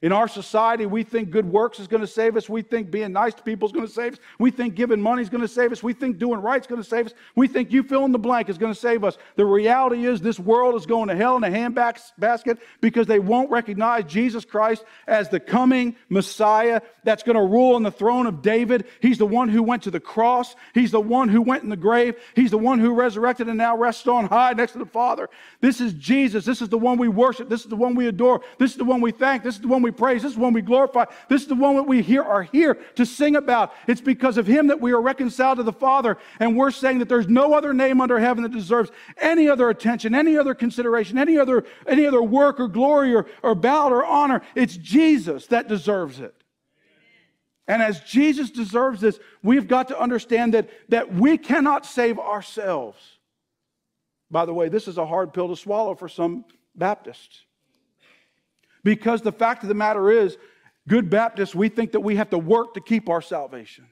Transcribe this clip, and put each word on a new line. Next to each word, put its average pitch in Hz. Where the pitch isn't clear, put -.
In 165
our 214
society, 220
we 214
think 220
good 190
works 214
is 190
gonna 220
save 220
us. 214
We 220
think 220
being 202
nice 214
to -
people 220
is 202
gonna 226
save 240
us. -
We 240
think 240
giving 226
money 240
is 214
gonna 240
save 240
us. 226
We 240
think 254
doing 233
right's 254
gonna 233
save 226
us. 226
We 254
think 247
you 262
fill 269
in 262
the 247
blank 233
is 180
gonna 214
save 233
us. 196
The 202
reality 240
is 247
this 214
world 233
is 170
going 226
to 180
hell 247
in 247
a 208
handbasket 233
because 226
they 214
won't 240
recognize 226
Jesus 220
Christ 220
as 214
the 185
coming 247
Messiah 214
that's 214
gonna 226
rule 247
on 233
the 208
throne 240
of 165
David. 226
He's 240
the 214
one 233
who 226
went 233
to 202
the 175
cross. 240
He's 226
the 220
one 240
who 226
went 254
in 214
the 208
grave. 233
He's 240
the 214
one 240
who 233
resurrected 240
and 226
now 233
rests 233
on 240
high 247
next 233
to -
the 226
Father. -
This 254
is 233
Jesus. 202
This 240
is 226
the 226
one 240
we 240
worship. 233
This 226
is -
the 226
one 240
we 247
adore. 233
This 254
is -
the -
one 254
we 233
thank. 254
This 233
is 202
the 247
one 254
we 240
praise. 240
This 277
is 214
the 220
one 247
we 226
glorify. 247
This 269
is -
the 285
one 277
that 277
we 262
here, 233
are 202
here 277
to 240
sing 294
about. 254
It's -
because 247
of 214
him 285
that 285
we 240
are 240
reconciled 262
to 247
the 220
Father. 262
And 226
we're 269
saying 262
that 240
there's 240
no 277
other 294
name 262
under 247
heaven 233
that 233
deserves 220
any 320
other 247
attention, 226
any 311
other 269
consideration, 233
any 302
other, 254
any 294
other 254
work 269
or 247
glory 262
or, 208
or 226
bow 269
or 247
honor. 285
It's 247
Jesus 175
that 233
deserves 175
it. 120
And 226
as 208
Jesus 277
deserves 233
this, 214
we've 220
got 254
to 262
understand 233
that, 220
that 233
we 262
cannot 285
save 233
ourselves. 190
By 165
the 170
way, 170
this 214
is 170
a 160
hard 165
pill 180
to 175
swallow 202
for 180
some 170
Baptists. 190
Because 214
the 220
fact 226
of 190
the 208
matter 208
is, 214
good 208
Baptists, 202
we 196
think 226
that 214
we 202
have 208
to 180
work 226
to 196
keep 220
our 170
salvation. 131